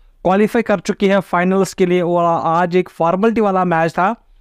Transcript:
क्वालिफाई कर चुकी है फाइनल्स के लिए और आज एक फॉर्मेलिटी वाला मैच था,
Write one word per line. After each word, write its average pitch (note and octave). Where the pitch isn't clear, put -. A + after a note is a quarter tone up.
क्वालिफाई G#3
कर G3+
चुकी G3+
है G3
फाइनल्स F#3
के F#3
लिए F3+
और E3+
आज E3+
एक F3+
फॉर्मेलिटी F#3+
वाला F#3
मैच E3
था, F#3+